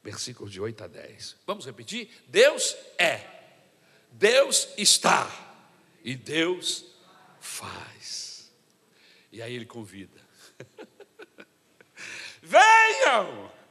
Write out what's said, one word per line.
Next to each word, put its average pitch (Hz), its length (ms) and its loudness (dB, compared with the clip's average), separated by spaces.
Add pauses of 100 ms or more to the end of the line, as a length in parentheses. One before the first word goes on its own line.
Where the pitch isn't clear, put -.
Versículos 107 520 -12
de 95 80 -12
oito 110 240 -8
a - 20 -16
dez. - 480 -18 (100)
Vamos 135 220 -10
repetir? 135 420 -12 (200)
Deus 220 480 4 (200)
é. 147 240 0 (920)
Deus 233 560 2 (100)
está. 175 500 2 (760)
E 135 100 -8
Deus 165 720 -4 (560)
faz. - 1120 -16 (800)
E 110 100 -16
aí 120 140 -12
Ele 117 100 -12
convida. 98 580 -18 (340)
<laughs> - 1800 -20
Venham! 403 1200 4 (120)